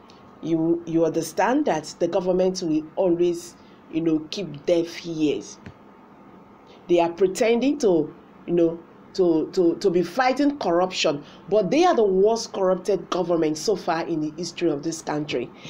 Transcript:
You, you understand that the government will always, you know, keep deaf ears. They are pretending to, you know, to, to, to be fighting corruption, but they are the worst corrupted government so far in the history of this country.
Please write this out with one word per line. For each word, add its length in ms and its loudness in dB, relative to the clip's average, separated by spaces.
You, 460 0
you 180 2
understand 640 0
that 320 -2
the 100 0
government 540 0
will 240 -2
always, 600 0
you 80 -2
know, 200 0
keep 340 -10
deaf 400 0
ears. 540 -2
They 100 4
are 140 2
pretending 680 2
to, 340 2
you 80 -2
know, 240 2
to, 380 2
to, 240 2
to 140 0
be 120 2
fighting 560 0
corruption, 640 0
but 220 2
they 140 4
are 100 4
the 80 2
worst 500 2
corrupted 580 0
government 460 0
so 200 -2
far 320 -4
in 120 -2
the 160 -4
history 320 -4
of 140 -2
this 200 -6
country. 460 -4